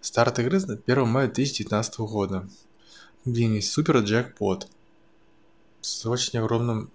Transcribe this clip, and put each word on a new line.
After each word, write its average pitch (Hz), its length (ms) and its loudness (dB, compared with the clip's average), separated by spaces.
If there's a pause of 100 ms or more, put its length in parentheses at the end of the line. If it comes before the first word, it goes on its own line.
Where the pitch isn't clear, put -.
Старт 117 380 0
игры 135 200 2
с 190 180 -6
первого 127 280 2
мая 123 220 2
две - 80 -4
тысячи 139 240 -2
девятнадцатого 107 480 -4
года. 98 420 -2 (760)
Блин, 117 280 2
есть 104 180 -2
супер 151 280 4
джекпот 104 680 0 (1120)
с - 260 -10
очень 120 320 -2
огромным 113 560 0